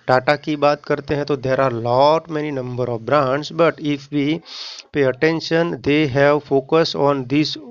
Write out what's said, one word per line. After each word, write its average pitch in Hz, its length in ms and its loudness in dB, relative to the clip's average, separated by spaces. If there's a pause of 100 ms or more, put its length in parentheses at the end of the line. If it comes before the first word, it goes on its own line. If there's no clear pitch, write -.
(100)
Tata 131 340 2
की 151 120 -4
बात 147 280 0
करते 147 300 -4
हैं, 143 100 -2
तो 143 120 -2
there 131 220 -2
are 135 140 2
lot 127 480 2 (100)
many 151 300 -6
number 123 280 -6
of 117 160 -4
brands, 139 480 0
but 160 240 2
if 147 220 -4 (140)
we 147 280 -2 (560)
pay 139 160 2
attention, 165 720 0
they 147 260 2
have 143 340 4 (100)
focus 156 420 2
on 139 320 0
this 143 300 -2 (140)